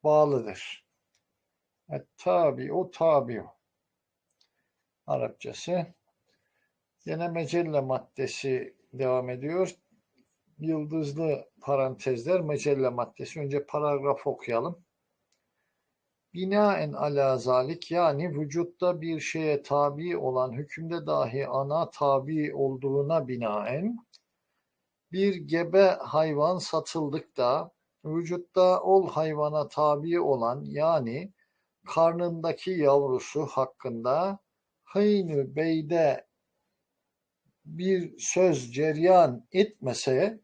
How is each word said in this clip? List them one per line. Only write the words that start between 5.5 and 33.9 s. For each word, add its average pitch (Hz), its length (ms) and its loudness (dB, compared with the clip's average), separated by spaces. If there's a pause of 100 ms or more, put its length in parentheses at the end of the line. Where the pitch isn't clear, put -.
Gene 165 220 -4
mecelle 165 540 0
maddesi 131 960 -4 (180)
devam 127 360 0
ediyor. 160 460 -4 (840)
Yıldızlı 151 880 -4 (120)
parantezler, 135 800 0
mecelle 143 480 0
maddesi. 123 500 -8
Önce 143 260 -4
paragraf 143 600 -2
okuyalım. 131 580 -4 (1500)
Binaen 185 600 2
ala 139 440 2
zalik, 127 540 0
yani 147 480 2
vücutta 170 640 -2
bir 160 180 -4
şeye 151 440 -2
tabi 147 540 0
olan 127 360 -2
hükümde 156 520 -8
dahi 139 420 -2
ana 139 420 -2
tabi 147 680 0
olduğuna 139 720 0
binaen, 123 720 -4 (1120)
bir 190 240 2
gebe 170 520 4
hayvan 156 720 0
satıldıkta 151 1120 -2 (340)
vücutta 175 760 2
ol 190 280 4
hayvana 151 580 -2
tabi 151 520 0
olan, 131 460 0
yani 147 680 -2 (520)
karnındaki 165 840 0
yavrusu 143 760 2
hakkında 131 920 -2 (440)